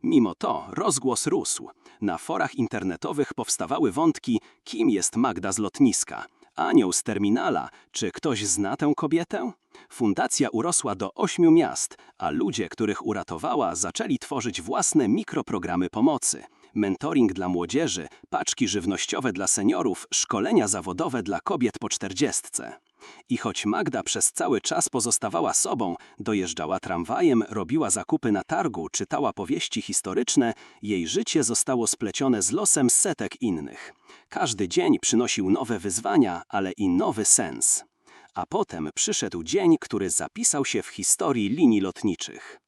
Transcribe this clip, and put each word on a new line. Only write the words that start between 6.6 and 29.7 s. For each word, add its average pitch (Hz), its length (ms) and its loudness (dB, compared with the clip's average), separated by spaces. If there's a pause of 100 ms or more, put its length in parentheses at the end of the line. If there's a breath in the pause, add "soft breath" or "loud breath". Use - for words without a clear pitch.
z - 100 -2
terminala? 104 680 0 (220 soft breath)
Czy 101 200 -4
ktoś 110 340 -2
zna 101 320 -2
tę 147 180 2
kobietę?” 165 560 -2 (380 loud breath)
Fundacja 117 600 0
urosła 113 460 -2
do 98 180 -6
ośmiu 170 380 4
miast, 156 460 2 (200 soft breath)
a 82 120 -2
ludzie, 85 400 -2
których 104 360 -2
uratowała, 95 680 -2
zaczęli 156 440 -2
tworzyć 123 420 -6
własne 131 460 2
mikroprogramy 92 840 -2
pomocy. 127 540 0 (320 soft breath)
Mentoring 104 580 2
dla 90 160 -4
młodzieży, 90 580 -2 (220 loud breath)
paczki - 380 -2
żywnościowe 101 680 -2
dla 95 140 -4
seniorów, 107 680 0
szkolenia 117 540 2
zawodowe 98 560 -2
dla 87 160 -4
kobiet 123 400 -2
po 104 100 -6
czterdziestce. - 880 -4 (500 loud breath)
I 123 80 0
choć - 280 -4
Magda 95 380 -2
przez - 280 0
cały 135 300 0
czas - 280 -2
pozostawała 110 640 0
sobą, 110 420 0 (240 loud breath)
dojeżdżała 92 600 -2
tramwajem, 110 720 2
robiła 110 400 -2
zakupy 113 420 0
na 98 120 2
targu, 151 460 -4
czytała 127 440 -2
powieści 117 480 -4